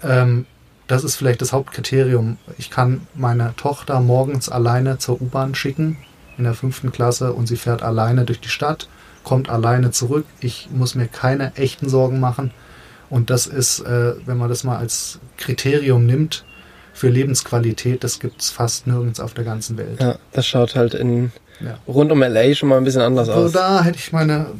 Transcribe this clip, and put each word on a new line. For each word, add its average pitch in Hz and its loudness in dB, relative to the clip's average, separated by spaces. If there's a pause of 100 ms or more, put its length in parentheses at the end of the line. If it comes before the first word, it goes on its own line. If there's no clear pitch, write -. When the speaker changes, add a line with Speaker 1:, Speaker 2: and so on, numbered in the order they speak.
Speaker 1:
ähm, 127 2 (400)
das - 0
ist 139 -4
vielleicht 127 0
das 120 -2
Hauptkriterium. 127 0 (200)
Ich - -14
kann 127 0
meine 120 0
Tochter 139 -2
morgens 127 2
alleine 127 0
zur 123 -4
U-Bahn 135 -4
schicken 156 -2 (400)
in 123 -2
der 117 0
fünften 131 -4
Klasse 123 0
und 117 -2
sie 117 -2
fährt 117 -2
alleine 113 2
durch - -2
die - -12
Stadt, - -4 (340)
kommt 131 0
alleine 120 2
zurück. 143 -2 (140)
Ich - -8
muss 127 -2
mir 120 0
keine 135 -2
echten 139 -2
Sorgen 131 2
machen. 127 -2 (580)
Und 120 0
das 123 0
ist, 131 -2
äh, 120 0 (120)
wenn 127 -4
man 120 -2
das 120 -4
mal 123 -2
als - -8 (180)
Kriterium 135 2
nimmt 147 0 (480)
für - 0
Lebensqualität, 123 0
das 117 -6
gibt's - -6
fast - -4
nirgends 120 0
auf 117 -8
der 117 -6
ganzen 110 -6
Welt. 110 -8
Speaker 2:
Ja, 123 2 (160)
das 127 0
schaut 120 2
halt 120 4
in 120 0 (280)
Speaker 1:
Ja. 113 -12
Speaker 2:
rund 143 4
um 147 6
L 123 4
A 123 6
schon 143 0
mal 135 8
ein 131 2
bisschen 131 2
anders 120 2
Speaker 1:
Also 139 4
Speaker 2:
aus. 165 0
Speaker 1:
da 185 4
hätte 170 0
ich - -10
meine 156 0 (120)